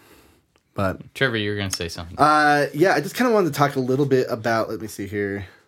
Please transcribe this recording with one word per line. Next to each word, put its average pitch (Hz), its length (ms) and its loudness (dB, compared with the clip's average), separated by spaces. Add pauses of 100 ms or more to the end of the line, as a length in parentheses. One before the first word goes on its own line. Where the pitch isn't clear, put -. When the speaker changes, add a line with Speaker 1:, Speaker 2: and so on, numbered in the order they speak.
(720)
Speaker 1:
But - 420 -4
Speaker 2:
Trevor, 127 220 0
you 104 140 -2
were 104 80 -4
gonna 98 120 -4
say 87 200 -6
something. 85 280 -14
Speaker 1:
Uh, 147 540 4
yeah, 160 220 4
I 147 80 0
just 190 120 -8
kinda 247 180 0
wanted 185 200 2
to 139 60 -8
talk 143 180 2
a 135 40 0
little 131 260 0
bit 131 240 2
about, 113 400 -2
let 110 100 -8
me 110 80 -12
see 104 180 -10
here. 101 380 -4 (220)